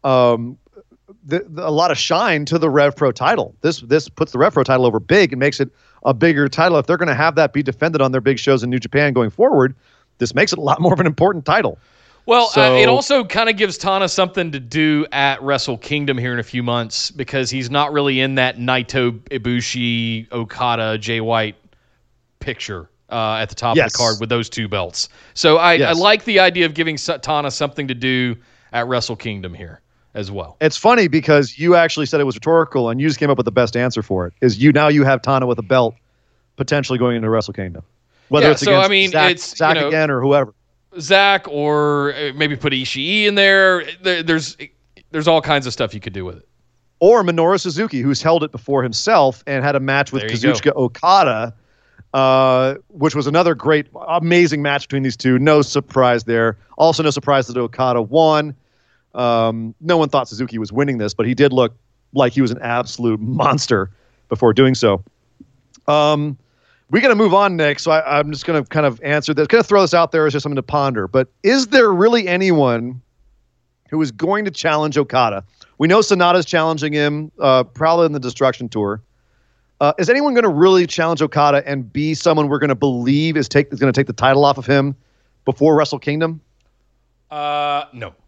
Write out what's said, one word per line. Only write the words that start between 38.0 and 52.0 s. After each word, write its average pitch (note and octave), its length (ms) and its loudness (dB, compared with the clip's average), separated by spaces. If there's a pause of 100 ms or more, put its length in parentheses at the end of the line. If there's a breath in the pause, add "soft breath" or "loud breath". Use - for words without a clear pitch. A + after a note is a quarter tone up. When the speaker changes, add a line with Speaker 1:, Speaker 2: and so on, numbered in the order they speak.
Speaker 1:
Whether D3 180 4
Speaker 2:
Yeah, D3+ 60 6
Speaker 1:
it's D3 100 0
Speaker 2:
so, G3+ 100 0
Speaker 1:
against F#3+ 140 4
Speaker 2:
I G3 40 0
mean, G3 200 2
Speaker 1:
Zack, D#3+ 220 2
Speaker 2:
it's, - 200 -8
you - 40 -16
Speaker 1:
Zack D#3+ 200 2
Speaker 2:
know, D3 120 -2
Speaker 1:
again D#3 220 0
or C3 100 -2
whoever. C3+ 340 2 (440)
Speaker 2:
Zack G3 500 2
or, D3 680 0
uh, C#3+ 200 -8
maybe D3 220 -2
put C#3 160 -4
Ishii C#3+ 540 -2
in G#3 80 0
there. F#3+ 500 2 (180)
There, F3+ 200 -2
there's, D#3+ 340 -2 (540)
there's D#3 180 -2
all D#3+ 120 4
kinds C#3+ 260 -2
of A#2+ 60 -8
stuff G#2+ 220 -4
you G#2 60 -12
could G2+ 120 -14
do F#2+ 120 -10
with F2+ 140 -14
it. - 100 -20 (520)
Speaker 1:
Or G#3+ 220 6
Minoru F3 380 2
Suzuki, E3+ 400 -6
who's C3 220 -2
held D#3+ 220 2
it - 80 -10
before C3+ 300 -4
himself C3+ 640 0
and C#3 180 -4
had C#3+ 120 -2
a C3+ 40 0
match C3+ 320 -2
with A#2 100 -4
Speaker 2:
There A2 100 -6
you A#2 60 -4
go. C3 140 0
Speaker 1:
Kazuchika C#3 240 -2
Okada, B2+ 800 0 (580 soft breath)